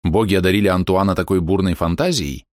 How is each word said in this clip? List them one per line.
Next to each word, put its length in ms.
Боги 320
одарили 320
Антуана 480
такой 260
бурной 340
фантазией 680